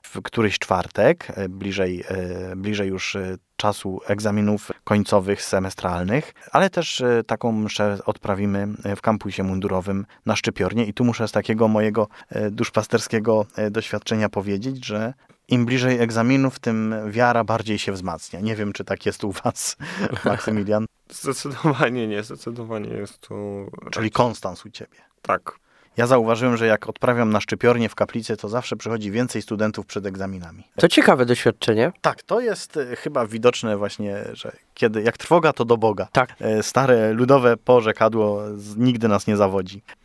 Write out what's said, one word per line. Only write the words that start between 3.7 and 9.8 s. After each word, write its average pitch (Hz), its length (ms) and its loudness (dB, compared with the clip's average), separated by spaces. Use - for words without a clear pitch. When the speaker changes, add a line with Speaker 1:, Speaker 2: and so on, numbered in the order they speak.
Speaker 1:
egzaminów 104 640 0
końcowych, 101 580 2
semestralnych, 95 920 -2
ale 185 180 4
też, 165 320 -4
e, 120 220 4
taką 113 280 -2
mszę 104 540 0
odprawimy, 101 600 0
e, 101 120 -4
w 95 60 -10
kampusie 104 420 -2
mundurowym 95 640 -2